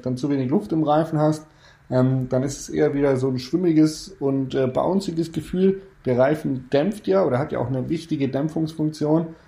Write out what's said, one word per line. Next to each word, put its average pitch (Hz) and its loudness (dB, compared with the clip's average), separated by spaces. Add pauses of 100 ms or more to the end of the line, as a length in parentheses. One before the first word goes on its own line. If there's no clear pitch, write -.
dann 127 -4
zu 139 -4
wenig 131 0
Luft 202 0
im 160 0
Reifen 151 2
hast, 156 2 (440)
ähm, 127 2
dann 127 0
ist - -6
es - -14
eher 147 2
wieder 139 2
so 135 0
ein 127 -2
schwimmiges 156 2 (100)
und, 139 -2
äh, 135 2
bounciges 160 0
Gefühl. 190 0 (240)
Der 123 2
Reifen 139 0
dämpft 165 0
ja 190 4
oder 123 0
hat 151 -4
ja 123 -4
auch 123 -2
eine 127 -4
wichtige 151 -4
Dämpfungsfunktion. 156 -2 (200)